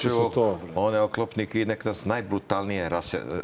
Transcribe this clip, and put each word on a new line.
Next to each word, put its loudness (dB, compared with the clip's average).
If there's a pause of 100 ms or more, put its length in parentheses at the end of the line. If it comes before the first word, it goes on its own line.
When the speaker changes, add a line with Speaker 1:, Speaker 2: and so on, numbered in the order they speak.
Speaker 1:
pošalju 4
Speaker 2:
su 4
to, 2
bre. -12
Speaker 1:
one 2
oklopnike 0
i 2
nek -2
nas -2
najbrutalnije -2
rase-, -2 (240)